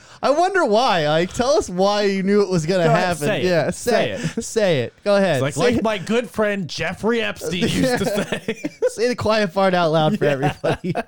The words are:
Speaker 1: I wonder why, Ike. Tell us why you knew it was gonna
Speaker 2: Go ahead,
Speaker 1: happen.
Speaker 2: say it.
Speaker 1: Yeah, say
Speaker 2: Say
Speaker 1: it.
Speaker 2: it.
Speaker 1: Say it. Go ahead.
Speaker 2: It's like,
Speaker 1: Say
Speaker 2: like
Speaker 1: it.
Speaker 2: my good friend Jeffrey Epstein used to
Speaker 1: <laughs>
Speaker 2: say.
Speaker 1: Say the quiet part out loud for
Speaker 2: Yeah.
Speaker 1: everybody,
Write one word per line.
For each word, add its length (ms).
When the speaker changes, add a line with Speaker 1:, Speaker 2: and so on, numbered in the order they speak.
Speaker 1:
I 80
wonder 360
why, 420
Ike. 260
Tell 240
us 100
why 360
you 180
knew 220
it 60
was 180
gonna 160
Speaker 2:
Go 80
ahead, 140
Speaker 1:
happen. 180
Speaker 2:
say 180
it. 40
Speaker 1:
Yeah, 260
say 200
Speaker 2:
Say 200
Speaker 1:
it. 260
Speaker 2:
it. 60
Speaker 1:
Say 380
it. 120
Go 120
ahead. 220
Speaker 2:
It's 40
like, 140
Speaker 1:
Say 60
Speaker 2:
like 160
Speaker 1:
it. 60
Speaker 2:
my 140
good 320
friend 400
Jeffrey 540
Epstein 440
used 300
to 80
Speaker 1:
<laughs> 180
Speaker 2:
say. 180
Speaker 1:
Say 180
the 80
quiet 380
part 200
out 180
loud 280
for 60
Speaker 2:
Yeah. 60
Speaker 1:
everybody, 600